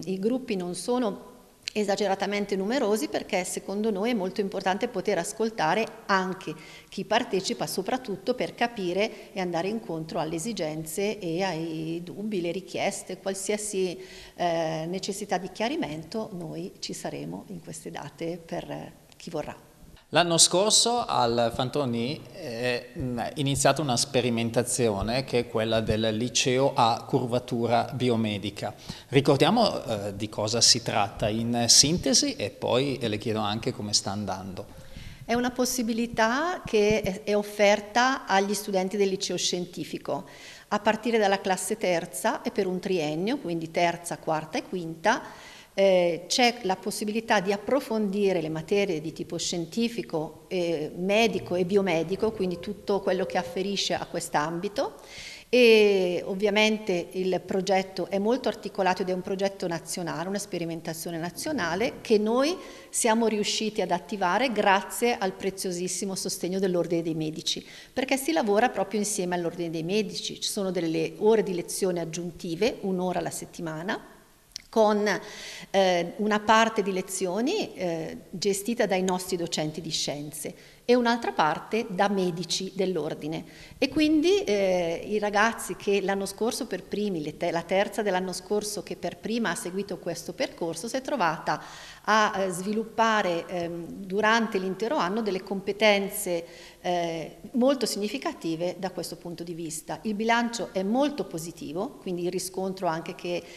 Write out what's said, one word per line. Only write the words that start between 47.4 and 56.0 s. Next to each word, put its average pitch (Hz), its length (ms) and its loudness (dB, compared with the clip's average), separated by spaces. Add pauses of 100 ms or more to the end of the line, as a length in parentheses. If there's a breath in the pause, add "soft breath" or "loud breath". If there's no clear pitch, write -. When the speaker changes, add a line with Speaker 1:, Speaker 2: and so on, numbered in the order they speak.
Speaker 1:
approfondire 202 880 2
le 156 80 -2
materie 160 520 0
di 160 120 -6
tipo - 240 -8
scientifico, 170 1120 -2
eh, 170 480 0
medico 196 580 2
e 185 100 2
biomedico, 190 680 2
quindi 185 260 -2
tutto 196 400 -2
quello 190 280 0
che 185 120 -2
afferisce 185 560 -2
a 160 120 -4
quest'ambito. 170 880 -2 (540 loud breath)
E 208 760 8